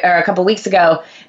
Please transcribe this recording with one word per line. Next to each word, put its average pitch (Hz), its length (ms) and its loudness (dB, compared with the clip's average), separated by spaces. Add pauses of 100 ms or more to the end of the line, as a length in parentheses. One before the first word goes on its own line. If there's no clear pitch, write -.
or 180 140 2
a 165 60 0
couple 185 200 -2
weeks 208 240 -2
ago, 170 340 2 (280)